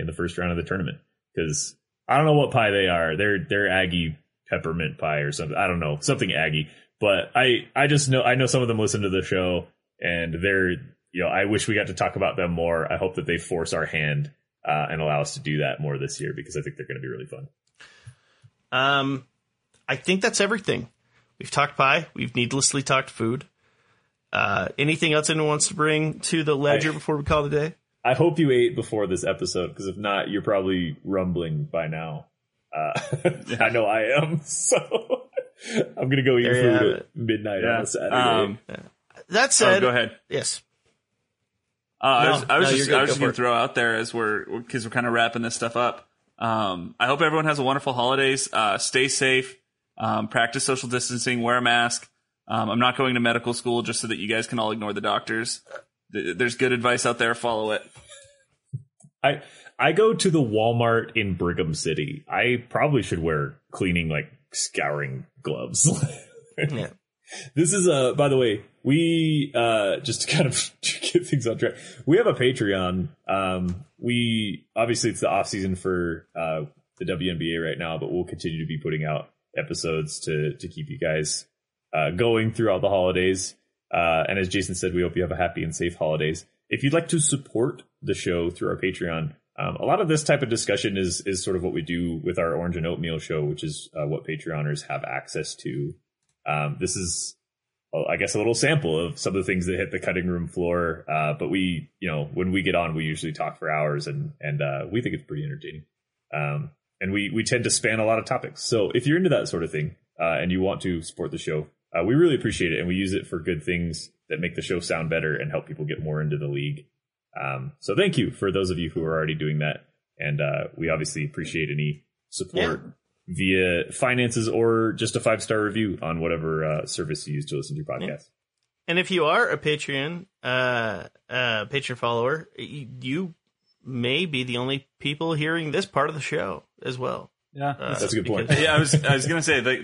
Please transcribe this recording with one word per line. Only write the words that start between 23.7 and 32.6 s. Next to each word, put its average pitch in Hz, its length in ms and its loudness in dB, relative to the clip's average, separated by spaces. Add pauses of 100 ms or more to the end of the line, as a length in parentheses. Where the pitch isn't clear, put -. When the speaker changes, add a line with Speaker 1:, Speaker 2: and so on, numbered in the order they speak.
Speaker 2:
Uh, 98 360 0 (100)
anything 151 340 2
else 151 160 2
anyone 156 200 2
wants 151 200 0
to - 60 -6
bring 156 460 0
to 160 240 0
the 147 100 4
ledger 143 360 2
Speaker 1:
I - 20 -6
Speaker 2:
before 151 240 -2
we 143 80 -4
call 151 220 2
it 143 60 -4
a 147 60 2 (120)
day? - 40 -18 (300)
Speaker 1:
I 123 100 4
hope 156 240 4
you 147 140 6
ate 120 240 4
before 110 320 -2
this 90 160 -2
episode, 87 500 -2
'cause 98 120 -8
if 92 100 -6
not, 101 320 0
you're 101 140 -2
probably 95 600 0
rumbling 85 640 -2
by 80 240 -4
now. 80 380 -8 (460)